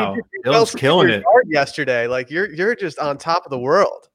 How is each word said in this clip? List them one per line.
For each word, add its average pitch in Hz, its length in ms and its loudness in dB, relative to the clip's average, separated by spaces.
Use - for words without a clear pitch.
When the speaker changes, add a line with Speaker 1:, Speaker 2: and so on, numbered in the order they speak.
Speaker 1:
mean, 98 100 -6
dude, 233 160 -8
you - 100 -12
Speaker 2:
Dylan's 123 100 0
Speaker 1:
fell 226 120 6
asleep - 100 -6
in 240 60 -10
Speaker 2:
killing 147 280 4
Speaker 1:
your 110 100 0
Speaker 2:
it. 98 40 -10
Speaker 1:
yard 220 260 4
yesterday. 139 580 0
Like, 127 240 -4
you're, 175 220 -4
you're 190 220 -2
just 190 240 -8
on 143 180 -4
top 165 300 -2
of - 40 -12
the 135 80 -4
world. 147 560 0